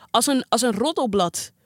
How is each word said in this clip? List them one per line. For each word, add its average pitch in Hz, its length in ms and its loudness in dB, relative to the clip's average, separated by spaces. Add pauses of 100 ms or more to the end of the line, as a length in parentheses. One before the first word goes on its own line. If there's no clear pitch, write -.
(100)
Als 233 160 2
een, 269 220 0
als 247 140 0
een 240 160 0
roddelblad 220 720 -2 (160)